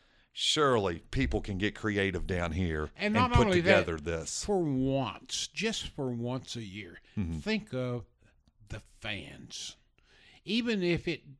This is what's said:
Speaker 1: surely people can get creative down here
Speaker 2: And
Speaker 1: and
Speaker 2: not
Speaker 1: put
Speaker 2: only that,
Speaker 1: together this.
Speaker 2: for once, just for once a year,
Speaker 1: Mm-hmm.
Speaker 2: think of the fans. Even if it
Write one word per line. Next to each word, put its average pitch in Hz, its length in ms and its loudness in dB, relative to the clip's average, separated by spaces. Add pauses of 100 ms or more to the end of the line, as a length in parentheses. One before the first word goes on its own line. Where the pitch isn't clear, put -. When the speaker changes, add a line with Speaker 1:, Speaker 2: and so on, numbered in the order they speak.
(320)
Speaker 1:
surely 110 680 4 (120)
people 120 300 2
can 98 160 -4
get 98 180 0
creative 98 520 0
down 85 260 0
here 78 440 0
Speaker 2:
And 202 100 -4
Speaker 1:
and 214 80 0
Speaker 2:
not 240 180 4
Speaker 1:
put - 140 6
Speaker 2:
only 180 160 4
that, 160 240 6
Speaker 1:
together 82 120 -2
this. 80 460 -4
Speaker 2:
for 202 180 0
once, 135 840 -2
just 214 400 -4
for 131 220 -4
once 117 460 -4
a 117 60 -8
year, 95 360 -12 (200)
Speaker 1:
Mm-hmm. 82 200 -2
Speaker 2:
think 214 360 -2
of 123 300 -4 (640)
the 107 140 -12 (180)
fans. 69 760 -10 (680)
Even 220 380 0
if 175 260 0
it 156 140 -4 (180)